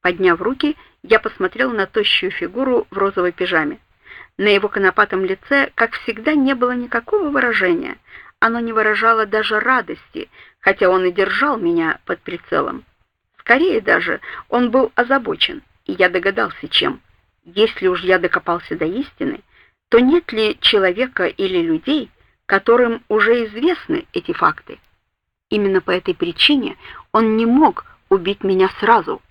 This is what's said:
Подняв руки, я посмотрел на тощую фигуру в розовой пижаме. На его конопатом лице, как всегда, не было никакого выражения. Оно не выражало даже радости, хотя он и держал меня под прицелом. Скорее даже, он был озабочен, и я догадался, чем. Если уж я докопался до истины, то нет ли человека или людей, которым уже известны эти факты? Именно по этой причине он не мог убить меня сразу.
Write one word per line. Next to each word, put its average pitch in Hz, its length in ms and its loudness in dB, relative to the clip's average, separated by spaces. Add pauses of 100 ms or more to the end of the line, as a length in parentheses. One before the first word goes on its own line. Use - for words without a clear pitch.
Подняв 180 400 0
руки, 269 340 -2 (280)
я 220 160 4
посмотрел 254 520 -4
на 214 140 -2
тощую 202 460 -2
фигуру 226 600 -2
в 196 60 -10
розовой 196 340 0
пижаме. 175 480 -2 (580)
На 202 120 2
его 202 180 2
конопатом 190 560 0
лице, 190 500 -2
как 226 200 -2
всегда, 226 400 -4
не 277 200 2
было 247 180 0
никакого 247 580 -2
выражения. 254 680 0 (440)
Оно 233 180 0
не 233 140 -4
выражало 220 520 2
даже 214 360 -2
радости, - 680 -4 (300)
хотя 190 300 2
он 185 160 2
и 180 80 0
держал 214 440 -2
меня 170 460 -2
под - 200 -8
прицелом. 156 600 -6 (680)
Скорее 277 320 2
даже, 170 400 -2 (260)
он 247 220 0
был 254 240 2
озабочен, - 720 -2 (220)
и 190 80 -6
я 185 160 0
догадался, 185 580 -4
чем. - 340 -2 (420)
Если 190 440 -2
уж 180 140 0
я 185 180 2
докопался 170 560 -4
до 156 100 -4
истины, 185 560 -6 (480)
то 233 80 6
нет 269 340 4
ли 214 300 -2
человека 202 640 0
или 190 320 -2
людей, 170 540 -2 (340)
которым 233 640 2
уже 220 400 2
известны 302 680 -2
эти - 200 -6
факты? - 440 -4 (720)
Именно 196 320 2
по - 80 -8
этой 180 240 -2
причине 226 640 0 (340)
он 220 260 2
не 226 100 2
мог 269 380 4 (240)
убить 190 340 0
меня 190 260 2 (100)
сразу. 226 400 0 (100)